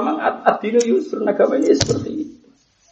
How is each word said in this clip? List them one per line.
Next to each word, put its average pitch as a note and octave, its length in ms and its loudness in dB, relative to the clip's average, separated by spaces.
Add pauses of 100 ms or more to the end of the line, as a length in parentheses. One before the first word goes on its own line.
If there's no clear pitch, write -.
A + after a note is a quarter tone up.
Mang. D#4 160 -2
Ad-, - 240 -4
ad-dinu A3+ 400 2
yusrun, - 400 -2
agama G3+ 320 2
ini - 160 2
seperti - 400 0
itu. - 360 -12 (440)